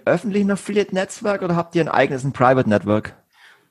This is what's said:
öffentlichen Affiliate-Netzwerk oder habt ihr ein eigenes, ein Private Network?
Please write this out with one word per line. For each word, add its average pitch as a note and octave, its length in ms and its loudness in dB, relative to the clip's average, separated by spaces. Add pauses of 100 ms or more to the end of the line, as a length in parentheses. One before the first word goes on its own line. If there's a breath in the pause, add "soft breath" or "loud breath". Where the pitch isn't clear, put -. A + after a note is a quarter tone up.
öffentlichen G3 460 0
Affiliate-Netzwerk G3 880 -4
oder F3 140 -2
habt E3+ 180 -4
ihr E3+ 80 2
ein D3+ 80 -2
eigenes, C3 340 0
ein C#3 100 -4
Private B2+ 360 4
Network? G#2 460 0 (560 soft breath)